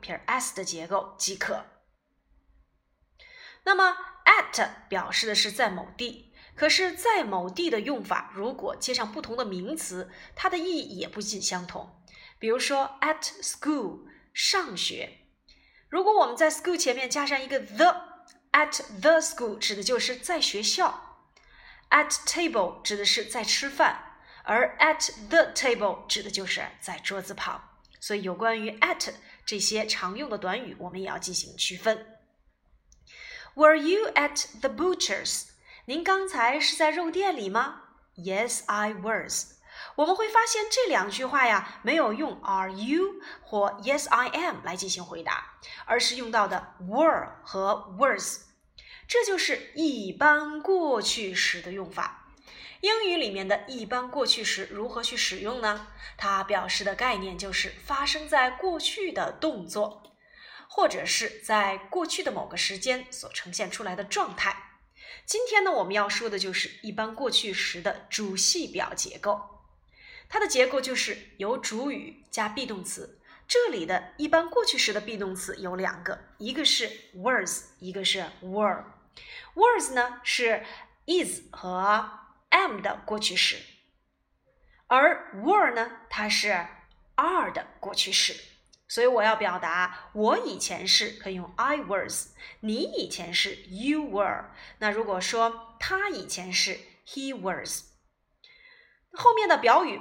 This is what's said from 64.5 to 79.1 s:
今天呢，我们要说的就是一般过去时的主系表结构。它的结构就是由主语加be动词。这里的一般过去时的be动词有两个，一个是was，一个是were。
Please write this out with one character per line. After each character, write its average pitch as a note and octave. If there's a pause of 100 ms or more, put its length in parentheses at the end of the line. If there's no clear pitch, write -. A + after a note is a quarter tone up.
今 A4+
天 G#4
呢， F#4+
我 A#3
们 F3+
要 G#3
说 A3
的 G3+
就 F#3
是 -
一 G#3+
般 A3
过 B3
去 G#3+
时 F3
的 -
主 G3
系 D#4
表 -
结 -
构。 G3+ (880)
它 -
的 G#4+
结 B3+
构 C4
就 C4
是 -
由 A3
主 B3+
语 -
加 G#3+
be B3+
动 F#3+
词。 - (300)
这 A#4+
里 F#3
的 F3+
一 D4+
般 E4
过 A4+
去 -
时 -
的 G#3
be G#3+
动 F#3+
词 F#3+
有 F3+
两 F#3
个， - (180)
一 A3
个 C#4+
是 A3+ (280)
was， G3
一 F#3
个 F#3+
是 F3+ (100)
were。 F#3 (680)